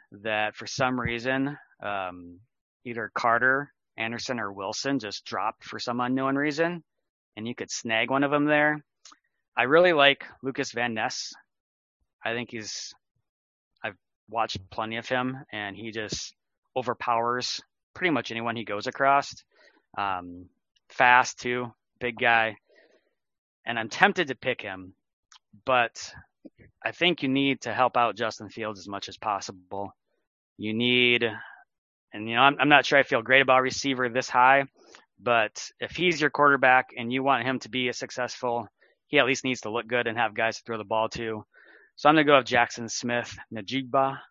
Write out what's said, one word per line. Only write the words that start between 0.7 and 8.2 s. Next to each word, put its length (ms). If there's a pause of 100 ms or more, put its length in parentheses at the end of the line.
reason, 580 (260)
um, 560 (460)
either 280
Carter, 600 (240)
Anderson, 420
or 140
Wilson 460
just 260
dropped 380
for 160
some 200
unknown 360
reason, 480 (520)
and 120
you 80
could 160
snag 400
one 120